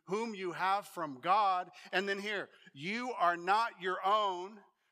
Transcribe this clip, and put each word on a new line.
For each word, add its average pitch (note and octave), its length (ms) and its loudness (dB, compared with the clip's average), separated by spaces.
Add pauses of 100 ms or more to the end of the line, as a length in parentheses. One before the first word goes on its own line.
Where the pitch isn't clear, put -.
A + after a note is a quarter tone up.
whom A3 280 -4
you F#3 200 -6
have F#3+ 340 0
from D3+ 340 -8
God?" F#3 520 2 (180)
And F#3+ 180 0
then G3 120 -2
here, G3 280 -4 (240)
"You A3 460 -4
are F3 180 4
not G3 460 0
your F#3 240 -2
own, G3+ 540 2 (320)